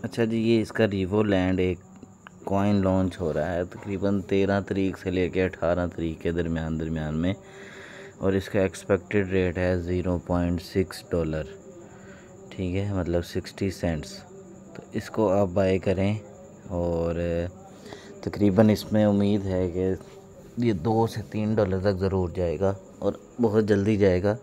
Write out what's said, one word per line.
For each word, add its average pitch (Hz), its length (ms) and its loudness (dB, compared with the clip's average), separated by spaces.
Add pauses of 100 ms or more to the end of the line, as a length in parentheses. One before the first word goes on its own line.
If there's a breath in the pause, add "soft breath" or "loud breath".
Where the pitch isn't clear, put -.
अच्छा 117 240 0
जी, 113 140 0
ये 113 220 4
इसका 107 260 0
Revoland 95 720 2
एक 92 180 2 (680)
coin 98 300 2
launch 95 440 2
हो 82 120 -2
रहा 76 140 0
है 90 200 -2
तकरीबन 101 560 -2
तेरह 98 400 2
तारीख 95 340 0
से - 140 -6
लेके 90 300 0
अठारह 87 480 0
तारीख 82 320 -6
के 85 120 -2
दरमियान, 80 460 -2
दरमियान 80 360 -4
में, 87 200 0 (840 loud breath)
और 98 160 0
इसका 98 240 0
expected 95 680 0
rate 92 280 0
है 90 240 2
ज़ीरो 90 340 0 (120)
पॉइंट 87 320 0
सिक्स - 520 -4
dollar, 78 360 -2 (1040 loud breath)
ठीक 92 220 -4
है, 101 200 -2
मतलब 87 300 0
सिक्सटी - 480 -4
cents। 82 440 -4 (600)
तो - 60 -14 (120)
इसको 107 360 0
आप 101 200 4
बाय 95 300 2
करें 98 400 0 (500)
और 85 500 0 (1040 loud breath)
तकरीबन 104 460 6
इसमें 107 360 2
उम्मीद 101 380 4
है 92 240 0
कि - 1000 -4
ये 113 80 4
दो 110 320 2
से 110 160 -6 (100)
तीन 107 240 0
dollar 95 260 2
तक 98 180 2
ज़रूर 92 320 2
जाएगा 90 420 0 (280)
और - 180 -2 (200)
बहुत 110 260 4
जल्दी 101 320 4
जाएगा। 98 440 4